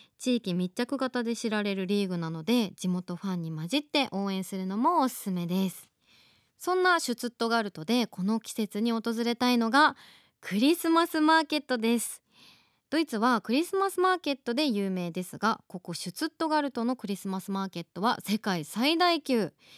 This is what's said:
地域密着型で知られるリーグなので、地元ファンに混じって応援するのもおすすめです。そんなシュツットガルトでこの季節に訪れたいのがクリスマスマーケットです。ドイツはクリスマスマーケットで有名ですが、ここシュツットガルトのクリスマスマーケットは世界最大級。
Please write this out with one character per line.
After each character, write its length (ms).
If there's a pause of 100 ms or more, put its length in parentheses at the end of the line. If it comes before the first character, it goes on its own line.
(180)
地 180
域 160
密 220
着 240
型 260
で 100
知 140
ら 140
れ 120
る 120
リ 180
ー 40
グ 100
な 100
の 140
で、 300
地 160
元 280
フ 120
ァ 40
ン 80
に 100
混 180
じ 100
っ 40
て 280
応 200
援 140
す 140
る 80
の 100
も 240
お 80
す 60
す 160
め 160
で 240
す。 180 (720)
そ 160
ん 80
な 180
シ 120
ュ 20
ツ 140
ッ 20
ト 180
ガ 140
ル 80
ト 160
で 200
こ 160
の 180
季 120
節 280
に 120
訪 80 (240)
れ 120
た 140
い 60
の 140
が 260 (460)
ク 140
リ 200
ス 140
マ 160
ス 160
マ 160
ー 80
ケ 100
ッ 80
ト 140
で 200
す。 220 (720)
ド 80
イ 80
ツ 100
は 240
ク 140
リ 100
ス 100
マ 160
ス 120
マ 100
ー 60
ケ 140
ッ 40
ト 160
で 160
有 220
名 220
で 100
す 160
が、 280
こ 140
こ 140
シ 160
ュ 20
ツ 140
ッ 100
ト 140
ガ 100
ル 120
ト 120
の 100
ク 120
リ 100
ス 100
マ 140
ス 100
マ 140
ー 60
ケ 100
ッ 140
ト 80
は 200
世 160
界 280
最 320
大 240
級。 280 (280)